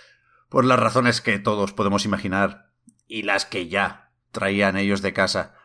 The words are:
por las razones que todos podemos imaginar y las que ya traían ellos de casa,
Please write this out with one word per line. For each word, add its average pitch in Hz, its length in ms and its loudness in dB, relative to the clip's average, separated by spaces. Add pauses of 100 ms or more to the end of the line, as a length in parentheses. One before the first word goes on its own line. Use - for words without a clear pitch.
(500)
por 131 160 2
las 127 140 4
razones 117 420 2
que 101 180 -2
todos 101 320 0
podemos 101 320 0
imaginar 98 720 -2 (340)
y 107 160 -10
las 101 220 -2
que 90 240 -8
ya 95 320 -2 (300)
traían 98 460 0
ellos 98 260 0
de 98 100 -2
casa, 95 400 0 (120)